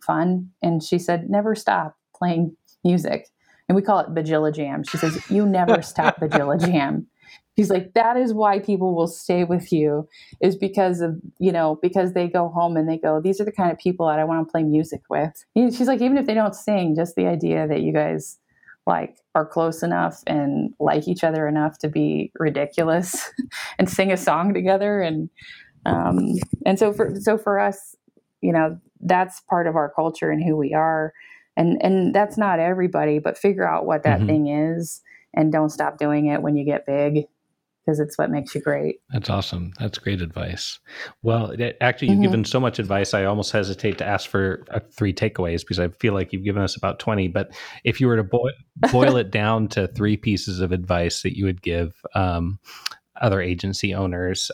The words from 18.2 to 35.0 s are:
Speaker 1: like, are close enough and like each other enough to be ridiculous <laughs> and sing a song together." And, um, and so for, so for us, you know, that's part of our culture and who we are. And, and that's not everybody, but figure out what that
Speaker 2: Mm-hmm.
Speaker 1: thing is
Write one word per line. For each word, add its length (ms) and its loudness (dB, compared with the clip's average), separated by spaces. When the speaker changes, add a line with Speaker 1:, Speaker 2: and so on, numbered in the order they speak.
Speaker 1:
like, 300 -2
are 100 2
close 380 -2
enough 420 -2
and 540 -2
like 260 2
each 160 -2
other 240 0
enough 320 -2
to 100 -4
be 520 -2
ridiculous 880 -2
<laughs> 240 -8
and 100 2
sing 220 0
a 60 2
song 360 0
together." 480 2
And, 300 -2
um, 500 2
and 140 2
so 140 4
for, 280 -2
so 180 0
for 220 0
us, 340 -4
you 100 2
know, 260 0
that's 400 0
part 260 0
of 100 -2
our 140 2
culture 400 -2
and 140 0
who 120 2
we 180 0
are. 380 0
And, 260 2
and 320 2
that's 220 2
not 240 2
everybody, 580 0
but 200 -4
figure 280 2
out 200 -2
what 160 0
that 160 4
Speaker 2:
Mm-hmm. 100 0
Speaker 1:
thing 200 2
is 520 -2